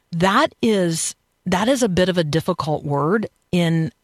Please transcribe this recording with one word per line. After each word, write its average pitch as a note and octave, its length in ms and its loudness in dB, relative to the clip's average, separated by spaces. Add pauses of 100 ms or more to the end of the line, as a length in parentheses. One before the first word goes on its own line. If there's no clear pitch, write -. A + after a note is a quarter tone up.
(120)
That F#3+ 480 0
is, F#3 540 0 (320)
that F3+ 200 0
is C4 160 2
a A#3 60 2
bit F#3 220 2
of F3+ 80 0
a E3 60 2
difficult D#3 600 -2
word D3+ 420 0 (260)
in, E3 380 2 (120)